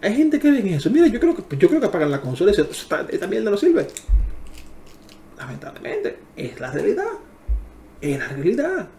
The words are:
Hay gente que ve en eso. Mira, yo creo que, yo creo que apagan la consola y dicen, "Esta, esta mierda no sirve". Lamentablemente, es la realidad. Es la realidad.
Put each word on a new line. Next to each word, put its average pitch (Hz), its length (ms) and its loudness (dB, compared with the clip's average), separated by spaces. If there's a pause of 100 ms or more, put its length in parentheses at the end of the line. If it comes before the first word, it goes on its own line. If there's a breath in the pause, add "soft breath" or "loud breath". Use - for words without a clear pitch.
Hay 208 140 0
gente 302 240 2
que 294 120 4
ve 269 80 4
en 196 80 0
eso. 156 220 0
Mira, 320 180 6
yo 208 120 2
creo 330 160 2
que, - 220 -10
yo - 100 6
creo 302 120 4
que 233 80 2
apagan 156 240 0
la 139 100 -2
consola 139 300 2
y 196 40 4
dicen, 151 140 2
"Esta, - 400 -6
esta - 180 -4
mierda 220 220 -2
no 202 80 2
sirve". 330 300 2 (1500)
Lamentablemente, - 800 -8 (180)
es - 240 -10
la 131 120 -8
realidad. 381 340 0 (960)
Es 143 180 -4
la - 80 -8
realidad. 220 720 -2